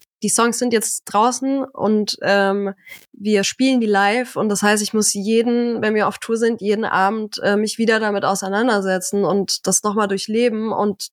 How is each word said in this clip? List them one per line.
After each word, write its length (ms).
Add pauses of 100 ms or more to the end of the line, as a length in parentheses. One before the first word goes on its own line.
(220)
die 80
Songs 280
sind 140
jetzt 320
draußen 600
und, 580
ähm, 500 (400)
wir 320
spielen 380
die 40
live 500
und 120
das 140
heißt, 200
ich 120
muss 180
jeden, 680
wenn 120
wir 140
auf 100
Tour 200
sind, 240
jeden 240
Abend, 560
äh, 140
mich 200
wieder 240
damit 240
auseinandersetzen 1000
und 420
das 160
nochmal 260
durchleben 640
und 400